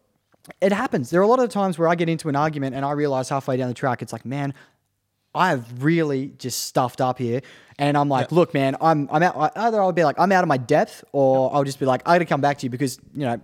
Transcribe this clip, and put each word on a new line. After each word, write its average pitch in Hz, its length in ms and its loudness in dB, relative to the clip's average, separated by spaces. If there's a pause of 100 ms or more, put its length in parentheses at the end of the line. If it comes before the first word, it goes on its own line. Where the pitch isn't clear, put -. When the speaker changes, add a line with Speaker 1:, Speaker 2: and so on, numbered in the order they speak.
(600)
Speaker 1:
it 196 140 2
happens. 202 360 -4
There 170 120 2
are - 20 6
a 208 40 4
lot 254 120 4
of 247 100 2
times 190 300 -2
where 165 80 2
I 175 80 2
get 170 140 -2
into 165 180 -4
an 139 80 -2
argument 143 400 -2
and 139 80 -6
I 139 80 -2
realize 139 380 -2
halfway 135 260 -4
down 127 140 -2
the 120 40 -4
track, 123 280 -4
it's 117 100 -12
like, 113 140 -12
"Man, 139 280 -6 (800)
I've 127 500 -2
really 147 440 0 (100)
just - 280 -8
stuffed 127 340 -2
up 127 180 0
here." 120 220 -2 (400)
And 143 180 2
I'm 143 120 2
like, 135 200 0
Speaker 2:
Yeah. 151 100 0
Speaker 1:
"Look, - 140 2
man, 135 280 0
I'm, 151 280 2
I'm 156 140 2
out." 180 140 0
I, 151 140 0 (160)
either 220 140 0
I'll 185 120 2
be 170 100 2
like, 143 160 0
"I'm 190 140 4
out 185 100 4
of 165 60 0
my 139 80 2
depth," 147 560 0
or 131 420 2
I'll 143 80 2
just 139 160 -8
be 139 60 -2
like, 127 200 2
"I 170 100 4
gotta 175 100 2
come 147 160 -2
back 143 160 0
to - 80 -8
you 123 40 -2
because, 127 300 -4 (140)
you 147 120 -6
know, 120 180 -2